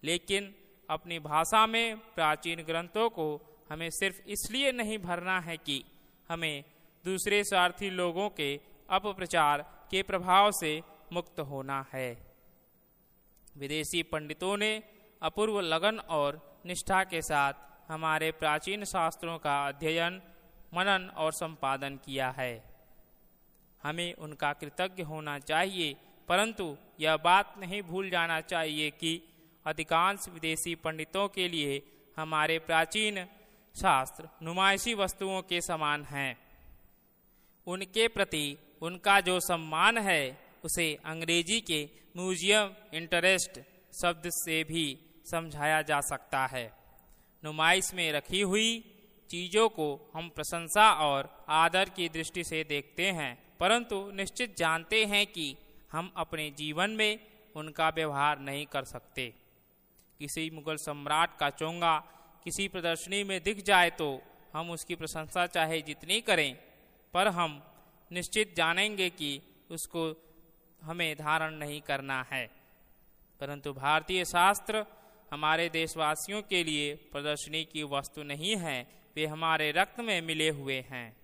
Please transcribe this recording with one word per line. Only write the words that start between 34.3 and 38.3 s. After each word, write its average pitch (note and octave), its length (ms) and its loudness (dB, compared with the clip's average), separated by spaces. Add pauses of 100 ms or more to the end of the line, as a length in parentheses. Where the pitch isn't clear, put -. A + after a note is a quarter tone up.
नुमाइशी F#3+ 520 2
वस्तुओं F#3+ 480 -2
के F3 200 -2
समान D3+ 420 -2
हैं। C3+ 340 -4 (1300)
उनके F#3+ 400 0
प्रति D#3 500 0 (240)